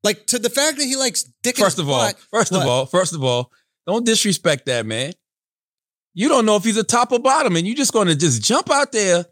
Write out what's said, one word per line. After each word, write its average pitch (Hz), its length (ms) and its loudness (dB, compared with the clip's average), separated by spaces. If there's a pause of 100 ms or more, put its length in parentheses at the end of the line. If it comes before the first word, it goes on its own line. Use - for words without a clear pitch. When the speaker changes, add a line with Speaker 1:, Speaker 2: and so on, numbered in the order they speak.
Speaker 1:
Like, - 260 0
to 247 100 0
the 226 120 -2
fact 285 280 0
that 294 60 -2
he 262 120 -2
likes 262 280 -2 (180)
dick 247 160 -2
in 202 60 4
Speaker 2:
First 180 120 2
Speaker 1:
his 180 80 -4
Speaker 2:
of 139 60 -2
all, 120 160 2
Speaker 1:
butt. 101 120 -4 (120)
Speaker 2:
first 214 220 0
of 185 60 2
Speaker 1:
What? 160 100 0
Speaker 2:
all, 131 180 0
first 180 280 0
of 147 80 -6
all, 123 300 -2 (340)
don't 233 200 -2
disrespect 190 600 0
that 120 200 -2
man. 123 260 -6 (1000)
You 208 160 0
don't 254 160 4
know 214 100 4
if 202 80 -2
he's 220 140 0
a 220 60 -2
top 240 280 0
or 240 60 2
bottom, 262 380 2
and 175 100 0
you 226 80 -4
just 277 180 -2
gonna 185 220 2
just 139 280 0
jump 277 280 0
out 285 220 0
there 180 400 0